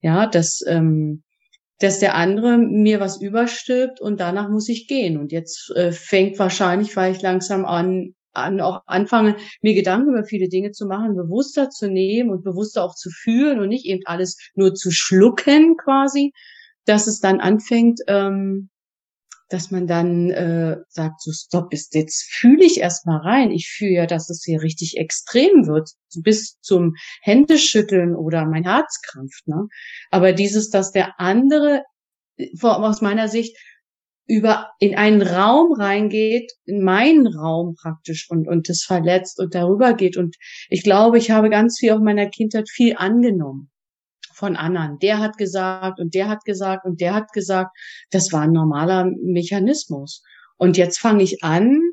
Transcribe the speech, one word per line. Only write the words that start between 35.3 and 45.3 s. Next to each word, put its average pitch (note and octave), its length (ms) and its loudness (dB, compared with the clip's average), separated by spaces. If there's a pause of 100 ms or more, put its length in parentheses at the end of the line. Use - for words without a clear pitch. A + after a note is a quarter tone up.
reingeht, G#3+ 800 -2 (120)
in G3+ 180 -4
meinen A#3+ 440 4
Raum E3 480 -4
praktisch D#3+ 560 -12
und, E3 180 -2
und E3 200 -2
das F3 140 -4
verletzt F3+ 560 -2
und F#3 160 -6
darüber G3+ 400 2
geht. F#3 220 -2
Und F3 200 -4 (340)
ich F3+ 120 -4
glaube, G#3+ 360 4
ich A3+ 120 0
habe A3 200 4
ganz A3 280 2
viel A3+ 140 2
auch A3 60 2
in G#3+ 60 2
meiner G#3 240 0
Kindheit A3 420 -6
viel A#3 260 2
angenommen F#3 760 0 (600)
von G3 240 -6
anderen. D#3 440 -4
Der G#3 180 0
hat G#3+ 180 -4